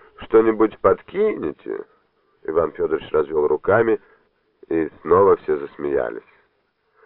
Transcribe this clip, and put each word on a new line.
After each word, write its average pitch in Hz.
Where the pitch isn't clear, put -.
что-нибудь 110
подкинете», — 95
Иван 78
Федорович 78
развел 76
руками, 104
и 80
снова 90
все 76
засмеялись. 69